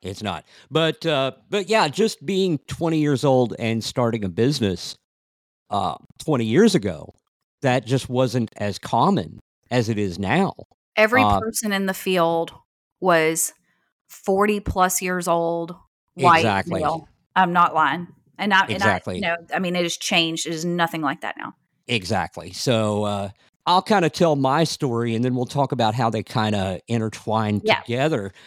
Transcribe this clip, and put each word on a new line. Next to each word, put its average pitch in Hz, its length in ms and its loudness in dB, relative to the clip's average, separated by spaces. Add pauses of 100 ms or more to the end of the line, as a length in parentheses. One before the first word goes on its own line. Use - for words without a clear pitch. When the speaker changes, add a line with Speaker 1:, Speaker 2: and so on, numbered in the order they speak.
Speaker 1:
It's 95 200 -12
not. 90 240 -6 (240)
But, 160 360 -2
uh, 135 260 0 (180)
but 202 180 -4
yeah, 208 200 4
just 180 380 -2
being 185 420 0
twenty 165 320 -2
years 147 240 0
old 127 340 4
and 113 260 -2
starting 117 400 -2
a 95 60 -2
business, 110 640 0 (720)
uh, 98 280 -2 (220)
twenty 123 260 0
years 185 300 4
ago, 95 380 -4 (480)
that 127 240 0
just 127 240 -2
wasn't 123 480 0
as 101 220 -6
common 127 600 0 (320)
as 117 180 0
it 104 100 0
is 92 200 -4
now. 135 340 0 (420)
Speaker 2:
Every 220 280 4
Speaker 1:
Uh, 202 160 4
Speaker 2:
person 220 340 -4
in 196 140 -2
the 190 80 -2
field 165 560 0 (500)
was 165 520 2 (560)
forty 202 520 0
plus 185 400 0
years 180 260 -4
old, 170 480 -2 (400)
white 170 300 6
Speaker 1:
Exactly. 101 360 0
Speaker 2:
male. 156 280 -4 (260)
I'm 185 180 4
not 175 220 4
lying. 156 320 0 (300)
And 196 160 0
I, 190 140 6
and 190 160 -2
I, 190 40 4
Speaker 1:
Exactly. 180 300 -2
Speaker 2:
you - 100 -4
know, 170 80 -2 (180)
I 165 60 -2
mean, 180 160 -2
it 180 80 0
has 170 140 -4
changed. 165 500 -2
It 170 60 -4
is 160 120 -6
nothing 170 360 -2
like 151 200 -4
that - 160 -8
now. - 180 -12 (320)
Speaker 1:
Exactly. 90 640 -4
So, 107 500 -2
uh, 101 260 -4 (380)
I'll 180 140 4
kinda 185 280 2
tell 160 260 2
my 139 280 2
story, 117 520 -2
and 117 100 0
then 127 100 0
we'll 123 100 -2
talk 139 260 -2
about 117 240 0
how 120 140 2
they 110 140 -2
kinda 104 640 -2
intertwine 110 760 -2
Speaker 2:
Yeah. 214 220 0
Speaker 1:
together. 120 480 -2 (160)